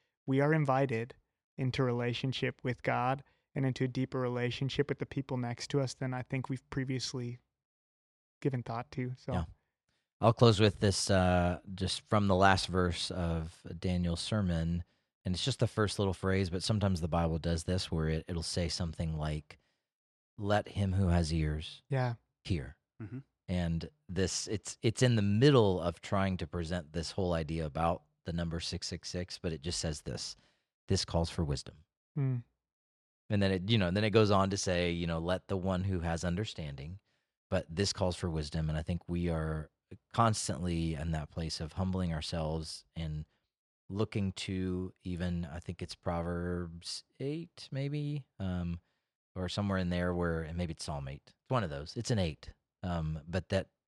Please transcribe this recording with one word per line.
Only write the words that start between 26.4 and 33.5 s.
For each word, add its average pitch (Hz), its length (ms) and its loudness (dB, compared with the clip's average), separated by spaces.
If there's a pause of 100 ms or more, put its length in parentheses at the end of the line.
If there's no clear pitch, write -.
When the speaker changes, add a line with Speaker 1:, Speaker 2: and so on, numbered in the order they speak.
Speaker 2:
present 82 460 -4
this 82 180 -4
whole 90 220 0
idea 80 320 -2
about 80 380 0 (220)
the 85 80 -6
number 85 260 -2
six - 280 -6
six - 220 -10
six, - 300 -6
but 87 120 -4
it 73 120 -8
just 87 160 -4
says 80 220 -4
this, - 340 -8 (520)
"This 98 180 2
calls 82 260 0
for 87 120 -2
wisdom." 69 320 -4 (400)
Speaker 1:
Hmm. 131 220 0 (920)
Speaker 2:
And 101 100 2
then 98 100 4